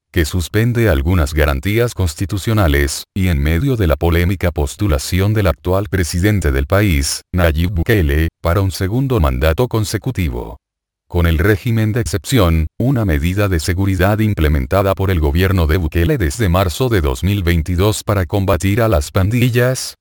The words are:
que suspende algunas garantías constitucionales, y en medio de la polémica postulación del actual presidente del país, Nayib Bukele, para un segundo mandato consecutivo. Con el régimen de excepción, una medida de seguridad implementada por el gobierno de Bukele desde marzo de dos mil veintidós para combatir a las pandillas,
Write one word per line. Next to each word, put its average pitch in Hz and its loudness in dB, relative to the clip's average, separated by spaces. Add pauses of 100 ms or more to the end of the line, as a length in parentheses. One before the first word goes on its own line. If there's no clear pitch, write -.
(100)
que 85 2
suspende 113 0
algunas 78 0
garantías 76 0
constitucionales, 92 -2 (100)
y 92 0
en 76 0
medio 85 0
de 104 0
la 73 2
polémica 87 0
postulación 90 -2
del 107 0
actual 92 -2
presidente 87 0
del 69 0
país, 95 0 (120)
Nayib 85 0
Bukele, 82 0 (120)
para 90 0
un 95 -2
segundo 120 -2
mandato 78 0
consecutivo. 90 -4 (520)
Con 85 2
el 80 2
régimen 110 0
de 120 -2
excepción, 87 0 (140)
una 123 0
medida 90 0
de 90 0
seguridad 95 0
implementada 92 0
por 95 -2
el 82 0
gobierno 85 2
de 78 2
Bukele 87 0
desde 95 -2
marzo 92 0
de 107 2
dos 67 -2
mil 101 0
veintidós 87 0
para 98 0
combatir 98 0
a 110 2
las 78 0
pandillas, 123 0